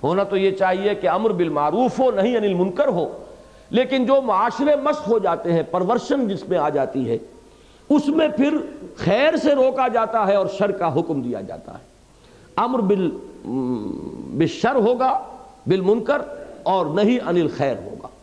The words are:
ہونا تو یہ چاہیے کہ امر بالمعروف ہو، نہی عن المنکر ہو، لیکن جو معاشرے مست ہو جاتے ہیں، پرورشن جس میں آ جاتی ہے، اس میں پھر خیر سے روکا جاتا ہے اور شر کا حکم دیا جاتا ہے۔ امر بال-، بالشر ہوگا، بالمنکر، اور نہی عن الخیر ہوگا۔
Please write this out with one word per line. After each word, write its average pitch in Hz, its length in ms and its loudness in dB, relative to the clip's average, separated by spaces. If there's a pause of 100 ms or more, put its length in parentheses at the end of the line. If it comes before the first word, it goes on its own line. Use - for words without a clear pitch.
ہونا 175 220 2
تو 196 120 -2
یہ 190 140 2
چاہیے 190 440 0
کہ 185 140 -2
امر 202 220 2
بالمعروف 170 680 0
ہو، 262 120 4
نہی 220 260 2
عن 214 80 0
المنکر 190 440 0
ہو، 175 200 -2 (600)
لیکن 254 360 0
جو 269 160 4
معاشرے 240 600 2
مست 285 260 -2
ہو 226 100 2
جاتے 175 340 0
ہیں، 165 180 2
پرورشن 226 580 0
جس 180 200 -6
میں 180 100 0
آ 151 100 2
جاتی 139 420 -2
ہے، 113 80 0 (720)
اس 294 180 4
میں 311 280 4
پھر 285 200 2 (400)
خیر 277 460 2
سے 285 120 4
روکا 262 340 2
جاتا 220 380 0
ہے 196 80 4
اور 196 120 2 (120)
شر 202 120 2
کا 190 240 0
حکم 156 280 0
دیا 117 180 -4
جاتا 92 320 -14
ہے۔ - 120 -18 (720)
امر 240 320 0
بال-، 185 280 2 (1200)
بالشر 165 380 0 (120)
ہوگا، 254 260 2 (540)
بالمنکر، 196 560 2 (400)
اور 180 240 0
نہی 202 320 2
عن 175 180 0
الخیر 147 380 0 (100)
ہوگا۔ - 240 -14 (140)